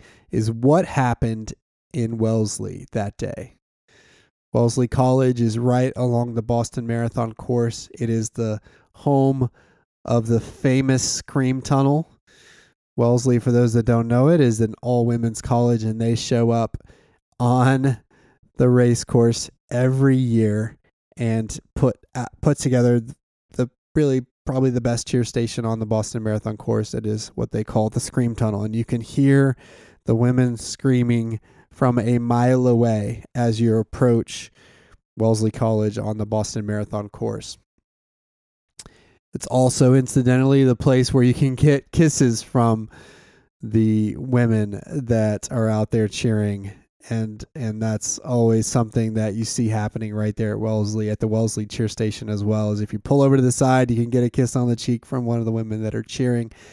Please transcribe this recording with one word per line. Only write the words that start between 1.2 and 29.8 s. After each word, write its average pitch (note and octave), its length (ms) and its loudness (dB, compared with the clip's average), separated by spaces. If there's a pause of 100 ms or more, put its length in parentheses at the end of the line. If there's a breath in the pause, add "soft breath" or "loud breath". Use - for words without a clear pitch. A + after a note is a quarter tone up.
in A#2 260 -4
Wellesley G#2+ 760 -2
that G#2 240 -6
day. - 400 -12 (960 soft breath)
Wellesley A#2+ 340 2
College B2+ 540 2
is A2+ 180 0
right B2+ 380 2
along A#2+ 380 -2
the A#2 60 -2
Boston A#2 460 -4
Marathon A#2 460 -4
course. A#2+ 560 -4 (100)
It A#2 100 -2
is A2+ 200 -2
the A2 320 -6 (320 soft breath)
home C3+ 560 2 (560 soft breath)
of A#2 220 0
the A#2 120 2
famous C3 640 0
Scream C3 580 -4
Tunnel. C#3+ 480 0 (880 soft breath)
Wellesley, A#2+ 440 2
for B2+ 120 0
those A#2+ 220 4
that A#2 100 2
don't A#2 240 2
know B2+ 220 4
it, E3+ 100 4
is A#2 220 2
an A2 200 0
all-women's A#2 600 -2
college, A#2+ 420 0
and A2 160 -4
they A#2 160 0
show A#2 360 0
up A#2 260 -2 (640 soft breath)
on B2+ 580 2 (580 soft breath)
the B2+ 120 2
race A#2+ 360 4
course A#2 460 2 (200)
every C3 480 2
year A2+ 580 0 (420)
and A2+ 420 -4 (160)
put, C3 200 0 (200)
uh, B2 100 -6 (160)
put D3 160 2
together A#2+ 420 2 (520)
the B2 180 -4 (240)
really C3+ 320 0 (200)
probably C3 260 0
the A#2+ 100 -2
best A#2 260 -4
cheer B2 160 0
station A#2 420 -4
on A2+ 140 -2
the A2+ 60 -4
Boston A2 380 -4
Marathon G#2+ 340 -4
course. A2 360 -4
It A2+ 120 -6
is G#2+ 300 -4
what - 160 -4
they A2 120 -4
call A2 260 -2
the A#2+ 100 -4
Scream A#2 340 -2
Tunnel, G#2+ 300 -2
and A2 120 -6
you A2+ 100 -2
can A#2 160 -4
hear C#3 540 2 (500 loud breath)